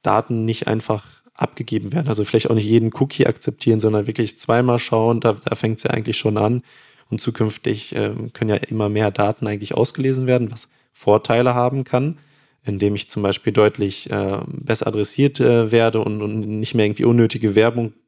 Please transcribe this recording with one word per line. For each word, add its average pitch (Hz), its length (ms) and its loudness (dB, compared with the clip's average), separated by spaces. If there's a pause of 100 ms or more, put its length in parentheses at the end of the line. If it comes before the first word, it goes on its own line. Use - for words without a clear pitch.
Daten 110 440 0
nicht 113 220 -2
einfach 110 360 -2 (300)
abgegeben 110 580 -6
werden. 151 160 -2
Also 107 160 -2
vielleicht - 260 0
auch 117 60 2
nicht 107 120 0
jeden 113 260 4
Cookie - 340 0
akzeptieren, 113 540 0
sondern 107 260 2
wirklich 110 320 -4
zweimal 120 400 2
schauen, 117 400 2
da, 110 240 2
da - 120 -4
fängt's 110 280 -4
ja - 80 0
eigentlich 113 260 -4
schon 107 200 0
an. 113 260 0 (460)
Und 113 100 -4
zukünftig, 110 760 -4
ähm, 110 360 -4
können 110 200 -2
ja 104 40 2
immer 110 320 -4
mehr 104 240 0
Daten 107 340 -2
eigentlich 104 280 -6
ausgelesen 131 520 -2
werden, 120 260 0
was - 180 -14 (240)
Vorteile 123 600 2
haben 127 300 0
kann, 139 340 -2 (460)
indem 101 320 0
ich - 140 -10
zum 104 140 -4
Beispiel 101 280 0
deutlich, 104 580 0
äh, 98 380 -4
besser - 400 -4
adressiert, 110 540 0
äh, 117 300 4
werde 113 280 4
und, 107 220 -4
und 107 180 -4
nicht 107 360 -4
mehr 107 100 4
irgendwie 107 180 -2
unnötige 113 520 4
Werbung 113 360 2 (160)